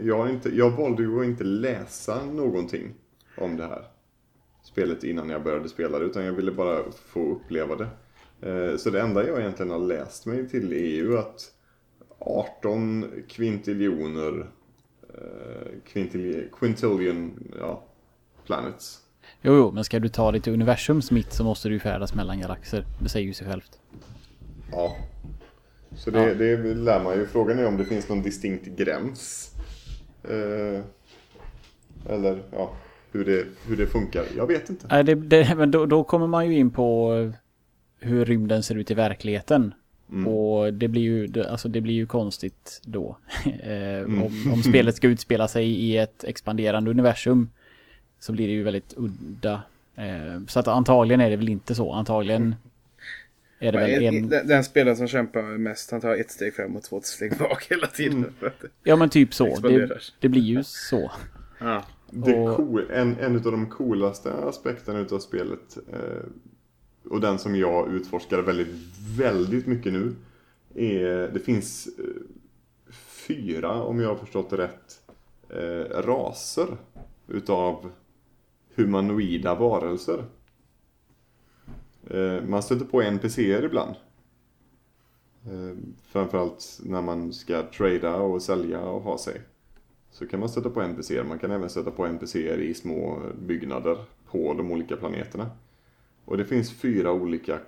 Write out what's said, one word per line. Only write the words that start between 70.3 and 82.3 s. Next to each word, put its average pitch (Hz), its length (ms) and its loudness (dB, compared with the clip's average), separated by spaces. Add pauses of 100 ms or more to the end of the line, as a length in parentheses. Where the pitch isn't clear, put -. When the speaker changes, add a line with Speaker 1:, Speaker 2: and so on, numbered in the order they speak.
Speaker 1:
är, 90 580 0
det 95 60 -4
finns, - 480 -2
eh, - 160 -12 (1200)
fyra, 104 560 -4
om 117 160 -2
jag 113 100 0
har 104 60 -2
förstått - 340 -6
det 98 80 -2
rätt, - 440 -8 (480)
eh, 85 520 -6
raser - 680 -2 (600)
utav 90 640 -2 (840)
humanoida 101 800 2
varelser. 107 680 0 (1900)
Eh, 92 380 0